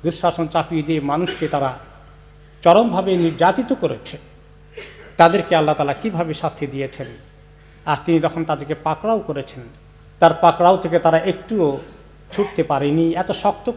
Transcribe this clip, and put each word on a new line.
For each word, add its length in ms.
দুঃশাসন 440
চাপিয়ে 360
দিয়ে 160
মানুষকে 480
তারা 300
চরমভাবে 540
নির্যাতিত 640
করেছে, 360
তাদেরকে 380
আল্লাহ 200
তাআলা 180
কীভাবে 400
শাস্তি 340
দিয়েছেন। 400
আর 200
তিনি 140
যখন 260
তাদেরকে 300
পাকড়াও 440
করেছেন, 440
তার 140
পাকড়াও 440
থেকে 220
তারা 200
একটুও 600
ছুটতে 320
পারেনি, 500
এত 180
শক্ত 460